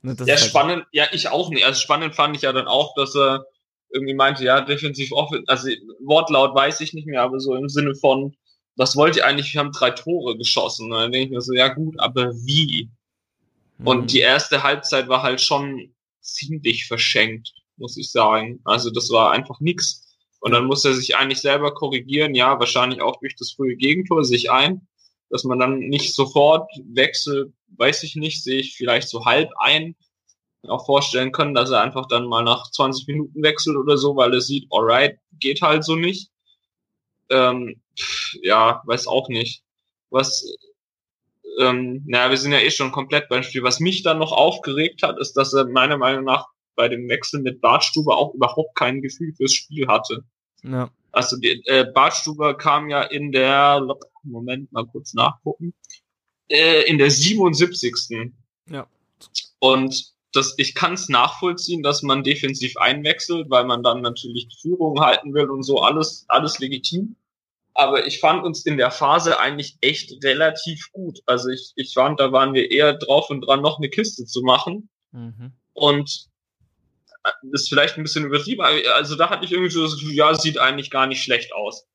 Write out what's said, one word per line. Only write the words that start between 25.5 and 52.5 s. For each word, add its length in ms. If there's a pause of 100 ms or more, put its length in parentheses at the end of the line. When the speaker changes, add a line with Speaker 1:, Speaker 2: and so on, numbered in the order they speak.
Speaker 2:
dann 200
nicht 360
sofort 560 (220)
wechselt, 580 (260)
weiß 260
ich 120
nicht, 280
sehe 180
ich 140
vielleicht 340
so 160
halb 240 (100)
ein. 360 (720)
Auch 180
vorstellen 460
können, 220
dass 160
er 120
einfach 260
dann 200
mal 160
nach 280
zwanzig 360
Minuten 360
wechselt 340
oder 200
so, 180
weil 180
er 80
sieht, 300
alright, 460 (220)
geht 220
halt 240
so 100
nicht. 340 (1000)
Ähm, 520 (160)
pff, 440
ja, 440
weiß 220
auch 220
nicht. 340 (460)
Was, 360 (1120)
ähm, 480
naja, 220
wir 80
sind 140
ja 80
eh 120
schon 200
komplett 380
beim 140
Spiel. 200
Was 160
mich 240
dann 160
noch 120
aufgeregt 720
hat, 160
ist, 140
dass 200
er 120
meiner 320
Meinung 260
nach 240 (280)
bei 140
dem 200
Wechsel 320
mit 200
Bartstube 540
auch 180
überhaupt 420
kein 260
Gefühl 340
fürs 180
Spiel 340
hatte. 360 (400)
Speaker 1:
Ja. 260 (220)
Speaker 2:
Also 260
die, 300
äh, 260
Bartstube 640